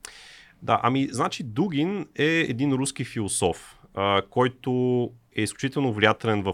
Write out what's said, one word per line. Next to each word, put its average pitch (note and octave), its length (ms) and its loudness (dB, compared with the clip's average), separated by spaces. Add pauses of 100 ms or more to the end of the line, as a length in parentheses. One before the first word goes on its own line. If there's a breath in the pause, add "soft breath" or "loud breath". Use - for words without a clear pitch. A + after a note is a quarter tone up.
(600 loud breath)
Да, A2 220 0
ами, C3+ 240 2
значи D#3 360 -4
Дугин D#3 640 -2 (100)
е C#3+ 100 0
един C#3+ 480 0
руски C3 320 -2
философ, - 680 -2 (220)
а, G2 280 2
който B2+ 480 -2 (600)
е A2 100 -4
изключително C3 520 -2
влиятелен G#2+ 500 2
в F#2+ 100 0